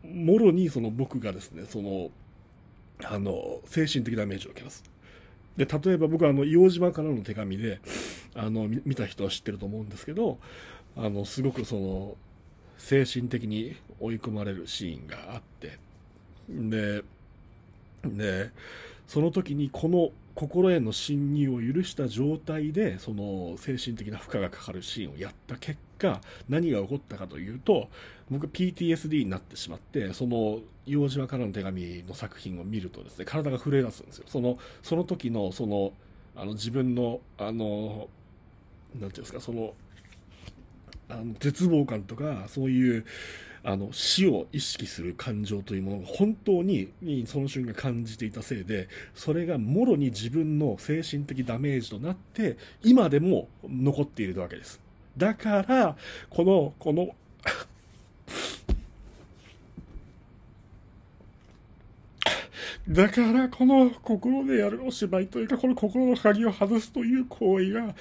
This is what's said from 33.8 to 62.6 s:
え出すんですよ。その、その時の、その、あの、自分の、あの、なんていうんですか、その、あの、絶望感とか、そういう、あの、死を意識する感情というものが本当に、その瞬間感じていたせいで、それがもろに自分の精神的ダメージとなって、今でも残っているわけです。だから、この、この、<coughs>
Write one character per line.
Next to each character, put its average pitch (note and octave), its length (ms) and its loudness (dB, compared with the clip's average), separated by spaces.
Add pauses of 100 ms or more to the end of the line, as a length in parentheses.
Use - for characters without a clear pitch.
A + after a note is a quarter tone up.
え - 20 6
出 A#2 80 -2
す - 140 -12
ん - 20 -20
で - 60 -20
す - 80 -14
よ。 - 60 -20
そ C#3+ 140 -4
の、 B2 180 0 (240)
そ - 140 -2
の E3+ 80 2
時 E3 260 -4
の、 G#2 220 -2
そ A2+ 140 -4
の、 G2+ 260 0 (420)
あ - 120 -10
の、 G#2 80 -6
自 A2 160 -6
分 B2+ 240 0
の、 A#2+ 260 -2 (160)
あ G#2+ 160 -6
の、 G#2+ 560 -4 (880)
な G#2 100 -8
ん - 20 -12
て - 60 -14
い - 20 -16
う - 20 -14
ん - 20 -14
で - 40 -16
す - 80 -14
か、 B2+ 60 -12
そ B2+ 120 -8
の、 A2+ 220 -6 (1300)
あ A#2+ 80 -10
の、 A2+ 240 -8
絶 C#3+ 280 2
望 D#3 160 6
感 G#2+ 200 -6
と G2 100 -12
か、 C3 320 -6
そ C3+ 200 -4
う C3 40 2
い B2+ 280 6
う、 A2+ 60 -6 (580)
あ G2 140 -2
の、 G2 160 -6
死 - 340 2
を A#2+ 260 2
意 C#3+ 80 -4
識 - 260 -6
す - 160 -10
る F2 120 -6
感 G#2+ 300 -6
情 G2+ 180 -4
と G2+ 120 -6
い F#2+ 60 -2
う - 20 -4
も F#2+ 100 -4
の G2+ 80 -6
が F#2 60 -12
本 G#3+ 280 2
当 F#3+ 280 2
に、 F#3+ 300 0 (340)
そ C#3+ 140 -4
の C#3 80 -2
瞬 C3+ 180 -4
間 A2 80 -6
感 A#2 300 -4
じ A2 140 -10
て A#2 80 -4
い G#2+ 40 -6
た G#2+ 120 -8
せ A2+ 180 -6
い F#2 40 -8
で、 F#2+ 240 -4 (260)
そ - 180 -2
れ E3+ 140 0
が E3 120 0
も C3 260 2
ろ A#3 120 6
に C#3+ 100 4
自 A2+ 240 -4
分 D#3 280 2
の C3+ 200 2
精 D#3+ 240 -2
神 C#3+ 220 -6
的 C3 200 -4
ダ A#2+ 140 -4
メ C#3 180 0
ー B2 40 0
ジ A2 100 -6
と G#2 80 -8
な D3+ 140 -4
っ F#3 40 -10
て、 - 400 -4 (260)
今 A#3 260 8
で C#3+ 120 4
も D#3+ 280 2 (200)
残 C3+ 340 2
っ C#3 40 -2
て - 160 -6
い G2 60 0
る F#2 120 -4
わ F2 80 -6
け F2 80 -12
で - 80 -16
す。 - 160 -18 (360)
だ G3+ 180 4
か G#3 280 2
ら、 A3+ 340 4 (340)
こ E3+ 140 4
の、 F3 340 6
こ D#3 140 0
の、 F3 220 0 (300)
<coughs> - 240 -4 (4000)